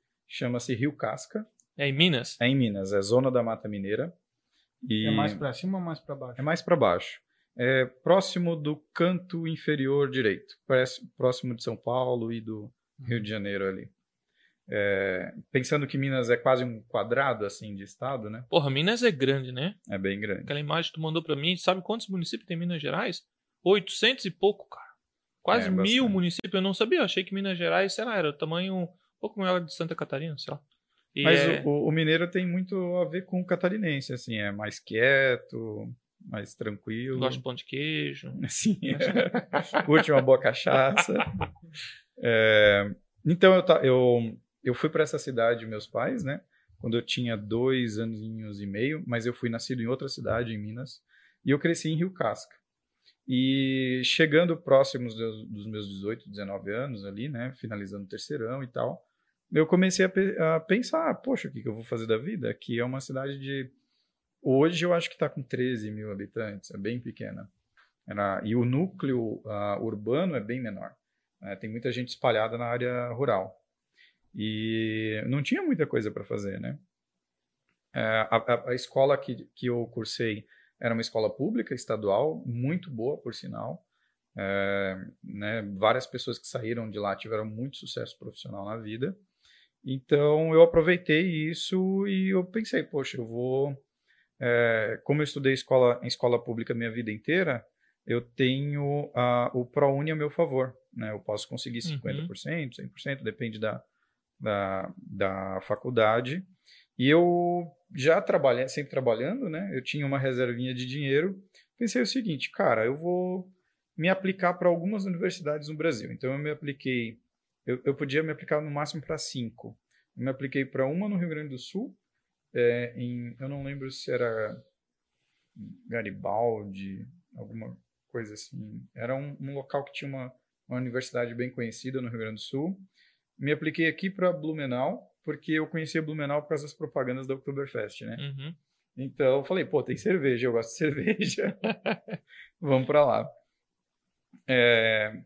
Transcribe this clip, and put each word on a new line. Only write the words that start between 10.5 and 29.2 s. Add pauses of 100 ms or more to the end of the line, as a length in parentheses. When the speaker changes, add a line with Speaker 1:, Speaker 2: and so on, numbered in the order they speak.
Speaker 1:
Parece (160)
próximo
de
São
Paulo
e
do (320)
Rio
de
Janeiro
ali. (800)
É, (200)
pensando
que
Minas
é
quase
um
quadrado,
assim,
de
estado,
né?
Speaker 2:
Porra,
Minas
é
grande,
né? (120)
Speaker 1:
É
bem
grande.
Speaker 2:
Aquela
imagem
que
tu
mandou
pra
mim,
sabe
quantos
municípios
tem
em
Minas
Gerais? (400)
Oitocentos
e
pouco,
cara. (560)
Quase
Speaker 1:
É,
Speaker 2:
mil (280)
Speaker 1:
bastante.
Speaker 2:
municípios.
Eu
não
sabia,
eu
achei
que
Minas
Gerais,
sei
lá,
era
o
tamanho
um (320)